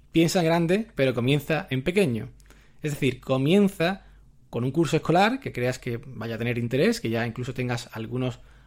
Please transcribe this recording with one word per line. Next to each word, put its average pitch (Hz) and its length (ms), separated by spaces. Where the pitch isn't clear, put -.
Piensa 165 280
en 165 60
grande, 175 480
pero 131 200
comienza 143 560
en 131 120
pequeño. 139 480
Es 151 100
decir, 131 280
comienza 170 840
con 120 140
un 131 80
curso 160 240
escolar 196 440
que 120 120
creas 123 260
que 117 260
vaya 113 300
a 107 40
tener 117 200
interés, 135 420
que 123 80
ya 113 180
incluso 120 280
tengas 123 380
algunos 120 480